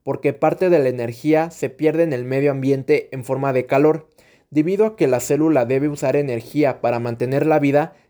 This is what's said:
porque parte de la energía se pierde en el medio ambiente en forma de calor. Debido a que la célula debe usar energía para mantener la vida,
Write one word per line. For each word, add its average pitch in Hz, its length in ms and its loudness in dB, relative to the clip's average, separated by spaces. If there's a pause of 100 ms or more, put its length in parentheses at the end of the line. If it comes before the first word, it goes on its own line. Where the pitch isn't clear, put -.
porque 135 280 -4
parte 160 380 0
de 170 80 6
la 131 100 2
energía 127 640 -2
se 143 180 -6
pierde 156 360 0
en 160 80 -2
el 123 120 -4
medio 135 280 0
ambiente 135 580 0
en 127 140 -10
forma 135 280 -2
de 127 140 0
calor. 151 420 2 (420)
Debido 185 360 2
a 214 80 -4
que 160 140 0
la 127 100 2
célula 143 460 2
debe 135 240 -2
usar 143 260 -4
energía 139 640 -2
para 120 200 0
mantener 120 440 -2
la 156 140 2
vida, 143 360 0 (160)